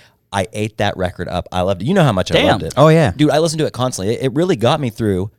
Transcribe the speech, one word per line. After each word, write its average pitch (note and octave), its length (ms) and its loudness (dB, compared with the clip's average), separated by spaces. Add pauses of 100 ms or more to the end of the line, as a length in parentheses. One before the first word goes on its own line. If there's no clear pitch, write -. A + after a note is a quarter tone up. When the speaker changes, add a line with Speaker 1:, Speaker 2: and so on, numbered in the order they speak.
(320)
Speaker 1:
I G2 220 -2
ate G#2+ 240 -6
that G#2 180 -2
record F2+ 320 -4
up. E2+ 240 -6
I F2+ 100 -2
loved F2+ 200 -2
it. G#2 40 -6
You E3 100 0
know F3+ 80 4
how B2+ 100 2
much F#2 180 -2
I - 40 2
Speaker 2:
Damn. B3 120 4
Speaker 1:
loved G#2 160 0
it. D#2+ 140 -6
Speaker 3:
Oh, C#3+ 120 6
yeah. D#3 260 4
Speaker 1:
Dude, C#3+ 160 2
I D3 80 2
listened D#3+ 200 0
to D3+ 60 0
it A2 80 -4
constantly. A#2 420 -2
It, - 100 -4
it B2 80 -2
really E3+ 240 0
got C3 220 0
me C3+ 100 -4
through G2+ 500 -2